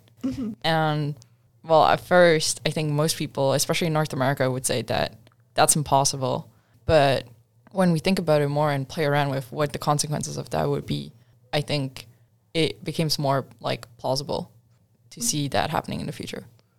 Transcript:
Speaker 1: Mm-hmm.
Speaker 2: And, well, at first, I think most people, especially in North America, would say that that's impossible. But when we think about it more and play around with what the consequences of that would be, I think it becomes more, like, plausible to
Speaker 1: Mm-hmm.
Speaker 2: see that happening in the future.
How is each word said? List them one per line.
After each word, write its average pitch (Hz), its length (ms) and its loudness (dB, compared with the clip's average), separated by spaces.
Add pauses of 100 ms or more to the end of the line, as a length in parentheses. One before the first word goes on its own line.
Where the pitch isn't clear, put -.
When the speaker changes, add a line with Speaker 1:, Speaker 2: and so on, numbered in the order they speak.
(240)
Speaker 1:
Mm-hmm. 254 300 -6 (100)
Speaker 2:
And, 151 520 0 (480)
well, 156 220 6
at 71 160 4
first, 170 640 4
I 160 40 2
think 151 220 -2
most 151 260 0
people, 139 360 0
especially 165 340 0
in 156 60 0
North 156 200 0
America, 131 380 0
would 131 140 -4
say 123 180 -2
that - 320 -2 (380)
that's - 220 2
impossible. 135 760 0 (360)
But 139 400 4 (460)
when 185 220 2
we 156 60 0
think 190 200 0
about 156 220 2
it 143 80 0
more 147 220 0
and 139 180 -4
play 160 160 -2
around 143 240 2
with 131 220 -4
what 147 200 -2
the - 80 -6
consequences 147 560 -2
of 147 140 -8
that 156 180 0
would 143 180 -2
be, 73 280 -6 (400)
I 151 80 0
think 135 460 -6 (460)
it 160 300 -2
becomes 156 340 -2
more, 139 280 0 (160)
like, 131 260 -6 (100)
plausible 135 540 -4 (600)
to - 80 -20
Speaker 1:
Mm-hmm. 233 80 -4
Speaker 2:
see 143 220 -2
that - 200 0
happening - 300 -4
in - 60 -8
the - 80 -8
future. - 320 -12 (340)